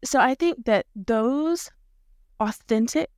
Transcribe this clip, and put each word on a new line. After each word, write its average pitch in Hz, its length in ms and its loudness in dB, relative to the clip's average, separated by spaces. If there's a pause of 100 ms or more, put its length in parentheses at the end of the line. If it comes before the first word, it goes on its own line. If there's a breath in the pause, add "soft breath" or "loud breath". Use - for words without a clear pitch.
So - 140 0
I 254 160 4
think 330 300 -2
that 214 200 2 (100)
those 254 760 -2 (680)
authentic 220 800 -2